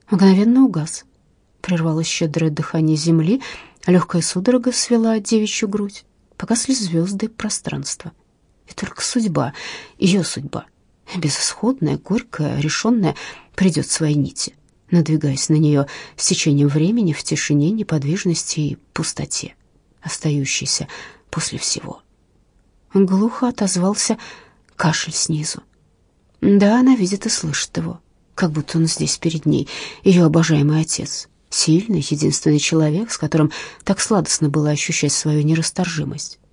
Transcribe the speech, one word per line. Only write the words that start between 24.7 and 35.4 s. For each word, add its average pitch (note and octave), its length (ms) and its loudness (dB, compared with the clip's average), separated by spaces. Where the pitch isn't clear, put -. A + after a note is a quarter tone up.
кашель D#3+ 380 -2
снизу. - 480 -4
Да, G3+ 380 6
она B3+ 160 6
видит G3 320 -2
и - 20 -2
слышит - 480 -4
его, E3 220 -6
как E3+ 180 0
будто D#3 280 -2
он E3 80 4
здесь D#3 300 -2
перед D#3+ 280 -4
ней, C#3+ 220 2
её F3+ 220 8
обожаемый D#3 560 4
отец, - 480 -6
сильный, F3 580 2
единственный D3+ 500 2
человек, D#3+ 520 0
с - 80 -8
которым D3+ 320 2
так F#3+ 160 0
сладостно - 500 0
было D3+ 220 0
ощущать D3 420 -2
свою D3+ 300 0